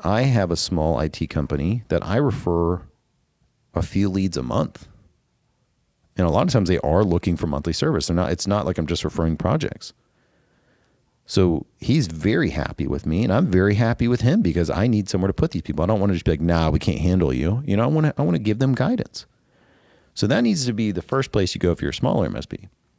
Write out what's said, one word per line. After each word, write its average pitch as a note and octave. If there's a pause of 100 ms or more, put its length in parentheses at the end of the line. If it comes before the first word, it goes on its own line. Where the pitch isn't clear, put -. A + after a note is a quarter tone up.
I G#2
have A2+
a E2+
small D#2+
I D2+
T D2+
company D2+
that D#2+
I G2+
refer F2 (920)
a E2+
few G2
leads F#2+
a B1+
month. - (1300)
And F2+
a E2
lot B2+
of E3
times G2
they F2+
are F2
looking F2
for E2+
monthly D2
service. A#2+
They're E2+
not, F2
it's -
not G2+
like F2+
I'm D#2+
just E2
referring D#2+
projects. - (1400)
So F2+ (120)
he's C3
very F#2
happy -
with C2+
me, E2+
and -
I'm D3+
very F#2+
happy A2+
with A#2+
him E3+
because E2+
I F2+
need G#2
somewhere F#2+
to G2
put -
these E2
people. D2+
I E2+
don't G#2+
wanna G2
just E2+
be F#2
like, D2+
"Nah, E2
we D#2
can't -
handle E2+
you." E2+
You G2
know, A2
I B2
wanna, D3+
I C#3
wanna E3
give G#2+
them C3+
guidance. G3+ (880)
So -
that F#3
needs G3
to A#2+
be G#2+
the F2
first -
place F#2+
you -
go F2
if D#2
you're C#2+
a -
smaller G#2
M G1+
S B1+
P. - (300)